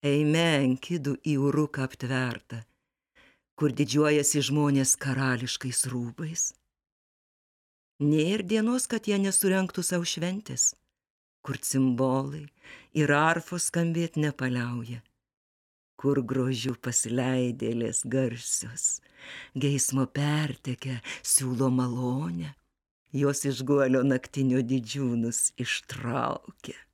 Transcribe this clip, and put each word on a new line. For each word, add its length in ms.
Eime, 600
Enkidų, 540
į 160
Uruką 460
aptvertą, 720
kur 160
didžiuojasi 720
žmonės 480
karališkais 960
rūbais. 640
Nėr 480
dienos, 400
kad 240
jie 80
nesurengtų 640
sau 240
šventės, 640
kur 160
cimbolai 880
ir 160
arfos 640
skambėt 420
nepaliauja, 880
kur 240
grožiu 560
pasileidėlės 1300
garsios, 960
geismo 480
pertekę 960
siūlo 480
malonę, 800
jos 380
iš 180
guolio 400
naktinio 560
didžiūnus 960
ištraukia. 1160